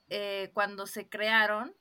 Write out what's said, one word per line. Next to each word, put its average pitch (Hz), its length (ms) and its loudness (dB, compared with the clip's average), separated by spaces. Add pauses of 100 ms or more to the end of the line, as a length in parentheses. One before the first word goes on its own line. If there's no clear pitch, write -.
eh, 196 460 -4
cuando 202 320 -2
se 202 220 -10
crearon, 214 720 2